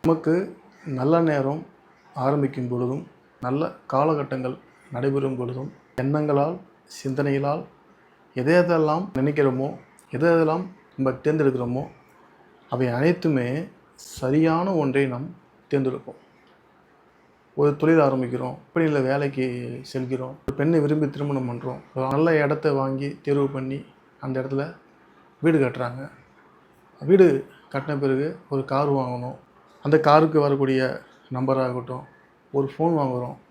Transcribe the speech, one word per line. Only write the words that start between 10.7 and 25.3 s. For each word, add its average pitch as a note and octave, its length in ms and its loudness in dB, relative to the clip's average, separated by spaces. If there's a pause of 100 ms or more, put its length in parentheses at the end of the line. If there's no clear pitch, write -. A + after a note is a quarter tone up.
நம்ம C3+ 240 -2 (100)
தேர்ந்தெடுக்கிறோமோ, C3+ 600 0 (880)
அவை B2 160 0
அனைத்துமே C#3 600 0 (480)
சரியான D#3+ 800 0
ஒன்றை C#3 300 2
நாம் B2+ 240 -6 (420)
தேர்ந்தெடுப்போம். C3+ 480 -4 (1400)
ஒரு D3 180 4
தொழில் D#3 320 4
ஆரம்பிக்கிறோம், B2+ 520 -2
கம்பெனியில் D3+ 500 0
வேலைக்கு C3+ 380 -2 (340)
செல்கிறோம், B2+ 540 -6 (100)
ஒரு C#3 120 -8
பெண்ணை D#3+ 220 2
விரும்பி D3+ 300 0
திருமணம் C#3+ 400 -4
பண்றோம், B2 300 -8 (140)
ஒரு C3 140 -2
நல்ல D#3 280 2
இடத்த D3+ 380 2
வாங்கி C3+ 380 -2 (100)
தேர்வு C#3+ 260 0
பண்ணி C3+ 320 -6 (400)
அந்த C3 220 -6
இடத்துல C3+ 240 -4 (760)